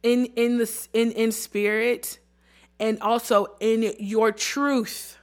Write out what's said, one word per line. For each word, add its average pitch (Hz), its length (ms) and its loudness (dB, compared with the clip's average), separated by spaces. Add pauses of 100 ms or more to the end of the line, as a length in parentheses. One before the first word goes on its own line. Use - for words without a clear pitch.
In, 247 240 2 (100)
in 240 200 2
the 233 80 2
s-, - 280 -8
in, 233 200 2
in 226 200 0
spirit 214 840 -2 (640)
and 220 200 -2
also 208 460 2 (140)
in 226 380 2
your 214 340 2
truth. - 920 -2